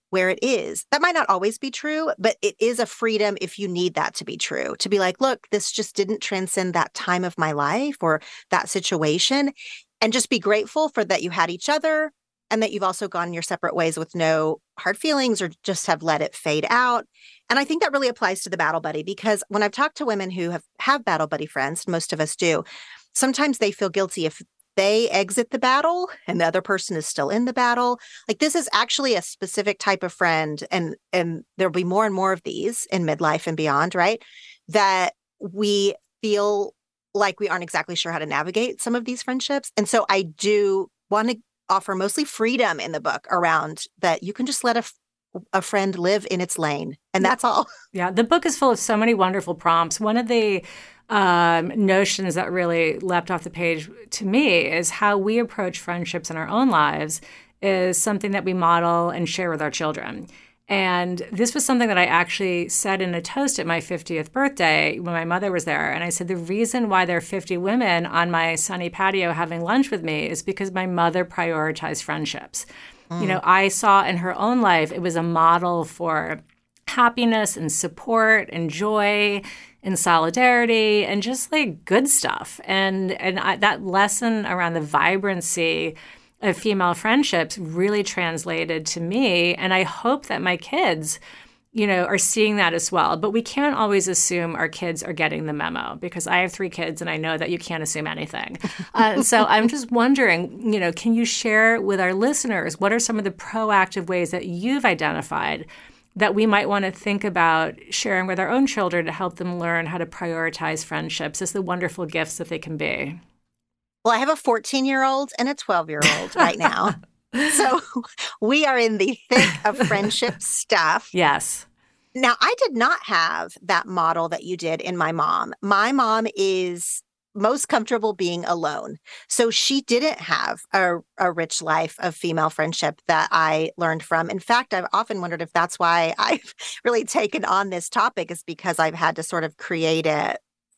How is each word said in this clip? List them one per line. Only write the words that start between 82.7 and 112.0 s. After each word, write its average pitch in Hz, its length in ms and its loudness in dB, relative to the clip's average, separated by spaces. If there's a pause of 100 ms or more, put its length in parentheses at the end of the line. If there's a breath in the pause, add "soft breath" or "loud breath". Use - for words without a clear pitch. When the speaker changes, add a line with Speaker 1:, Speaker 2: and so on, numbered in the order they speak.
Speaker 2:
and 185 260 -2
I, 185 200 0
that 202 260 2
lesson 202 600 2
around 175 300 -2
the 165 60 0
vibrancy 165 1120 0 (480 loud breath)
of 196 140 2
female 190 380 2
friendships 220 640 2
really 190 460 0
translated 165 840 -2
to - 140 -6
me. 175 540 2
And 185 180 -2
I 185 120 4
hope 262 420 -2
that - 160 -4
my 180 140 0
kids, 175 640 -2 (520 loud breath)
you 214 140 0
know, 185 180 2
are 196 140 0
seeing 214 380 2
that 175 180 2
as 165 160 -2
well. 165 260 2
But 190 140 -2
we 226 120 2
can't 277 340 -2
always 202 320 2
assume 170 480 0
our 160 120 -2
kids 165 360 -6
are 180 80 -8
getting 156 340 -2
the 151 60 -4
memo, 147 480 -6
because 175 260 -8
I 180 120 2
have 180 140 0
three 190 180 -6
kids 165 300 -8
and 170 80 -6
I 160 80 -4
know 160 220 -4
that 165 120 -4
you 175 80 -2
can't 165 240 -6
assume 156 260 -4
anything. - 500 -8 (340 loud breath)
Uh, 220 300 4
so 220 220 6
I'm 220 240 4
just 247 240 -4
wondering, 226 800 2
you 208 80 2
know, 170 120 2
can 226 220 0
you 233 100 2
share 226 560 4
with 196 200 0
our 185 140 2
listeners, 214 640 0
what 202 120 4
are 233 60 2
some 233 200 0
of 208 60 -2
the 196 60 0
proactive 196 800 0
ways 175 240 0
that 180 140 -6
you've 226 380 -2
identified 156 800 -2 (520 loud breath)
that 208 160 2
we 220 120 2
might 208 200 2
wanna 196 240 0
think 202 340 -4
about 165 500 2 (160)
sharing 190 360 -2
with 185 140 -4
our 190 80 0
own 262 180 2
children 180 380 0
to 165 80 -6
help 175 240 -6
them 175 220 -6
learn 170 260 -2
how 170 140 -6
to 170 80 -4
prioritize 165 760 -4
friendships 156 600 -6
as 175 100 -6
the 202 80 -4
wonderful 180 460 -4